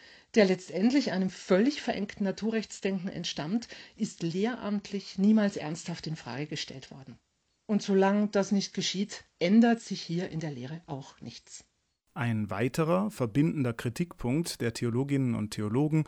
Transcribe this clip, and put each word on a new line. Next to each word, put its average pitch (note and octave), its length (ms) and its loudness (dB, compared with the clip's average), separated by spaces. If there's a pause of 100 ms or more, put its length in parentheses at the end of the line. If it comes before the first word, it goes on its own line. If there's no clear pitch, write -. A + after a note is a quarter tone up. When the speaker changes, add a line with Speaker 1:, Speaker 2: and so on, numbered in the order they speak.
(360)
Speaker 1:
der G#3 100 8
letztendlich G3 640 2
einem F#3+ 180 0
völlig A3 520 2
verengten - 420 -4
Naturrechtsdenken G3 840 -2
entstammt, E3+ 580 -4 (280)
ist - 280 -6
lehramtlich G3+ 920 -4
niemals G3+ 400 4
ernsthaft E3 500 -8
in D#3 80 -4
Frage C3 320 -8
gestellt C3+ 440 -10
worden. C3 260 -18 (480)
Und G3+ 160 0
solange G3+ 480 4
das F#3+ 220 0
nicht G3 220 0
geschieht, - 520 -4 (140)
ändert A3+ 420 6
sich - 200 -8
hier F3 280 -4
in D#3+ 100 -6
der D#3 120 -6
Lehre C#3 340 -10
auch C#3 340 -12
nichts. - 460 -18 (480)
Speaker 2:
Ein A2+ 360 -2
weiterer D#3+ 640 0
verbindender C#3 640 0
Kritikpunkt D3 880 -4
der A#2 120 0
Theologinnen B2+ 600 0
und G#2+ 160 -4
Theologen C#3+ 560 0